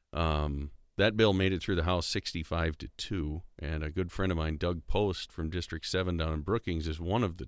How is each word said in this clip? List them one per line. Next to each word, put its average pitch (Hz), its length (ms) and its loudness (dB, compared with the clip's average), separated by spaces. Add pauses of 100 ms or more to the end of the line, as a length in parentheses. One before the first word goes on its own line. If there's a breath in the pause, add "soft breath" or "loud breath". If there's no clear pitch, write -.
(180)
um, 76 520 0 (260)
that 107 200 6
bill 107 180 6
made 95 180 4
it 90 100 0
through 101 120 0
the 87 80 2
House 87 240 2
sixty-five 82 720 -2
to - 180 -10
two, 76 460 -4 (160)
and 78 260 -4
a 78 60 -4
good 87 200 -2
friend 95 220 0
of 82 60 0
mine, 78 180 0
Doug 85 300 -2
Post 98 440 0
from 80 200 -4
District 85 340 -6
seven 92 320 0
down 80 160 0
in 78 80 -2
Brookings, 85 480 -2
is 78 120 -4
one 95 220 2
of 87 140 -2
the - 120 -10